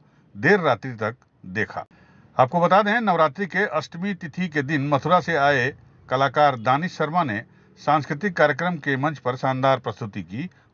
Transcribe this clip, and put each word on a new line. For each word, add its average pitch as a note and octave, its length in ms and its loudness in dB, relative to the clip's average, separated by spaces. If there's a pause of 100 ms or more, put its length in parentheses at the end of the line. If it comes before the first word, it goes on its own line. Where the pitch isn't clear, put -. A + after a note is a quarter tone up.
(360)
देर E3 240 4
रात्रि C3 320 0
तक A2+ 240 -6 (300)
देखा। G2 380 -6 (540)
आपको C3 220 2
बता F3+ 220 4
दें, G#3+ 180 0
नवरात्रि F3 460 0
के F#3 200 -2
अष्टमी E3+ 480 -6
तिथि F3+ 340 -8
के D3+ 140 -2
दिन C#3 260 -2
मथुरा D3+ 320 2
से E3 160 -2
आए C#3 380 2 (340)
कलाकार C3+ 480 4
दानिश C3 360 0
शर्मा D#3+ 320 0
ने A2+ 180 -4 (360)
सांस्कृतिक D#3 580 -2
कार्यक्रम E3 400 2
के C#3+ 200 -2
मंच C#3+ 220 -4
पर B2 180 -4
शानदार C3 420 2
प्रस्तुति G#2+ 440 -8
की A2 280 -10 (240)